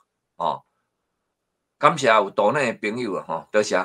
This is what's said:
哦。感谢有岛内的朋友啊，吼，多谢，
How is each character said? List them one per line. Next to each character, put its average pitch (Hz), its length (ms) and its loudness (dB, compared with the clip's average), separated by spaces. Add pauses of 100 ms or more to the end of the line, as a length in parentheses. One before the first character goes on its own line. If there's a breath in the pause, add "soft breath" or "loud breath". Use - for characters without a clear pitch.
(360)
哦。 85 280 -6 (1160)
感 - 180 2
谢 135 120 -4
有 104 200 4
岛 104 220 0
内 131 200 -2
的 104 200 -6
朋 120 80 -8
友 104 160 -6
啊， 78 120 -8
吼， 80 240 -8
多 107 120 2
谢， 101 220 -2